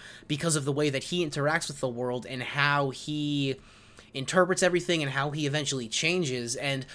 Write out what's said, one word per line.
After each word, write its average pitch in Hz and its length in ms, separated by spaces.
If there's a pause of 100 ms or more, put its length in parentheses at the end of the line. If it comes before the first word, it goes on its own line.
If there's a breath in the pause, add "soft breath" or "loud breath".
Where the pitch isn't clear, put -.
(280 loud breath)
because 151 280
of 139 100
the 143 60
way 151 180
that 135 160
he 175 200
interacts 151 420
with 139 120
the 131 100
world 123 380
and 127 160
how 143 480
he 147 640 (580 loud breath)
interprets 175 480
everything 175 400
and 139 100
how 139 200
he 147 140
eventually 139 420
changes. 131 680
And 135 380